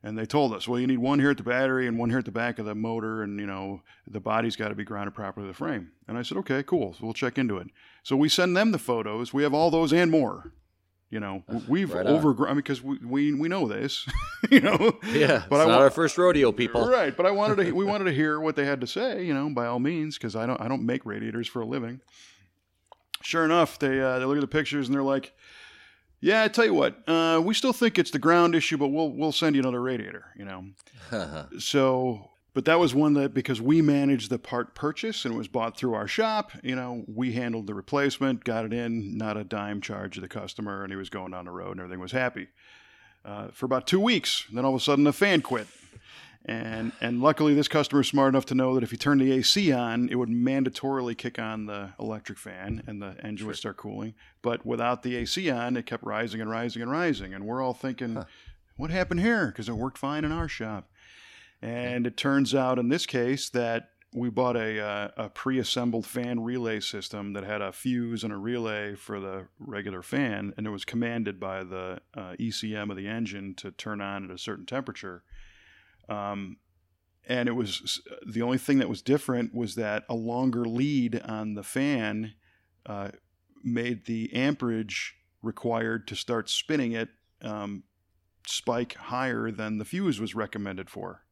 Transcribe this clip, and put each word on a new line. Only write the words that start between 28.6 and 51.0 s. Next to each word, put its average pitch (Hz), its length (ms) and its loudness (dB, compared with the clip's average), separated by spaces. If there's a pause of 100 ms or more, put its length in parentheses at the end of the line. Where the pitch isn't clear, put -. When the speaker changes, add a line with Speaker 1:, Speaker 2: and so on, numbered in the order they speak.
Speaker 1:
but 139 120 2
we'll, 151 220 0
we'll 143 200 0
send 151 240 2
you 135 60 6
another 123 200 0
radiator," 110 540 -6
you 101 100 -14
know. 95 200 -12 (460)
Speaker 2:
<laughs> 78 480 -8
Speaker 1:
So, 127 720 2 (220)
but 127 120 0
that 165 140 6
was 156 140 4
one 147 200 6
that, 139 200 2
because 127 280 0
we 151 200 6
managed 139 480 4
the 120 100 -2
part - 360 -6
purchase 156 500 -4
and 120 80 -2
it 113 40 -4
was 113 100 -6
bought 113 300 -2
through 123 160 0
our 104 140 -2
shop, 214 440 0 (120)
you 127 120 -2
know, 123 320 -6
we 117 260 -2
handled 113 340 -4
the 107 60 -6
replacement, 135 720 0
got 113 220 -2
it 107 80 -4
in, 117 440 -4
not 107 200 -4
a 107 60 -6
dime 104 380 -6
charge 98 340 -8
to 92 60 -8
the 90 60 -10
customer, 101 560 -8
and 95 80 -8
he 98 60 -8
was 95 120 -8
going 92 220 -8
down 90 140 -10
the 90 60 -12
road 92 200 -8
and 92 100 -10
everything 90 200 -10
was 90 100 -10
happy, 123 360 -2 (760)
uh, 104 260 -10
for - 160 -8
about 127 220 0
two 190 120 4
weeks. 208 520 2
Then 123 140 -2
all 135 100 4
of 120 60 0
a - 20 -4
sudden 143 220 4
the 143 80 4
fan 190 280 4
quit. 113 260 -4 (800)
And, 113 540 -4
and 120 220 0
luckily 151 320 6
this 143 160 4
customer 143 320 4
is 127 80 4
smart 135 240 6
enough 135 140 4
to 131 80 -2
know 131 200 4
that 127 80 2
if 110 80 -6
he 117 60 -8
turned 143 240 4
the 131 160 4
A 127 60 2
C 190 280 4
on, 123 380 2
it - 60 -2
would 123 140 0
mandatorily 127 880 0